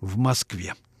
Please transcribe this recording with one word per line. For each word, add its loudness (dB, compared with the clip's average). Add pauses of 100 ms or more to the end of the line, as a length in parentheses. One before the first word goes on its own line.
в -4
Москве. 0 (260)